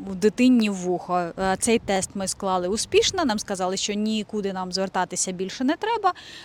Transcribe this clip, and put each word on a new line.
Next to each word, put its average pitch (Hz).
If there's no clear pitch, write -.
в 190
дитині 220
в 202
вухо. 180
Е, 190
цей 233
тест 190
ми 196
склали 185
успішно, 349
нам 214
сказали, 185
що 208
нікуди 208
нам 185
звертатися 185
більше 190
не 285
треба, 415